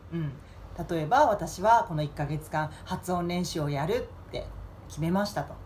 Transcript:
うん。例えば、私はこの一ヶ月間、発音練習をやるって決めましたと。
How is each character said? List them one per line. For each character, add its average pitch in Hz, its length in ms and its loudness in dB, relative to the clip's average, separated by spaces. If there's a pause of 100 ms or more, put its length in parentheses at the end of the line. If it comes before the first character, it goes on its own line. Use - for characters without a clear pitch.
(120)
う 165 60 -4
ん。 147 160 -2 (560)
例 165 140 0
え - 20 0
ば、 262 220 8
私 - 340 0
は 226 260 8
こ 165 80 -2
の 151 80 2
一 147 60 -2
ヶ 147 160 -2
月 147 240 -4
間、 156 200 0 (140)
発 180 300 -2
音 175 140 0
練 175 180 0
習 165 160 -2
を 143 80 0
や 143 180 0
る 247 220 0 (180)
っ - 40 -14
て - 140 -6 (440)
決 - 100 -8
め 160 100 2
ま 196 160 4
し 196 80 -6
た 143 100 -2
と。 120 100 -8 (120)